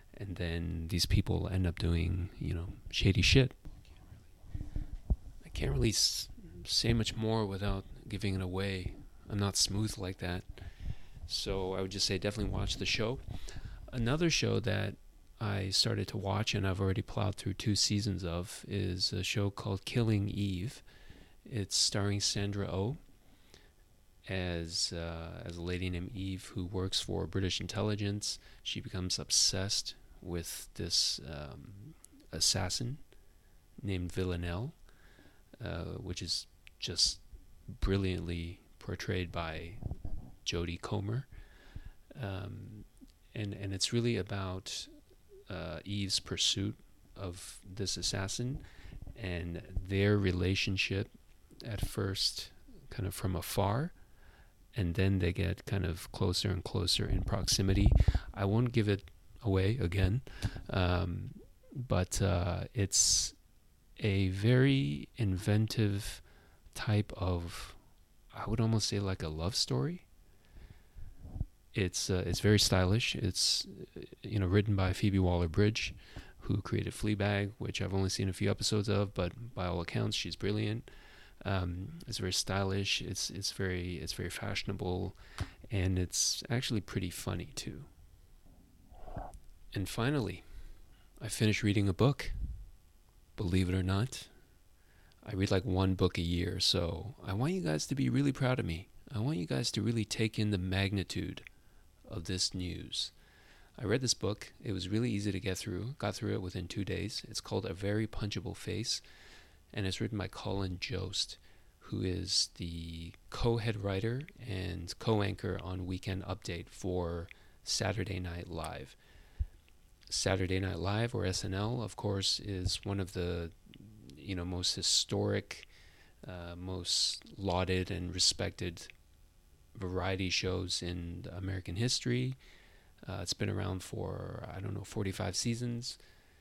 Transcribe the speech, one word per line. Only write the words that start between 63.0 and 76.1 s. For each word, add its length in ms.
a 280
very 880
inventive 1040
type 420
of, 580
I 140
would 120
almost 280
say, 100
like, 240
a 60
love 260
story. 520
It's, 360
uh, 160
it's 140
very 180
stylish. 560
It's, 500
uh, 40
you 180
know, 60
written 280
by 180
Phoebe 280
Waller-Bridge, 720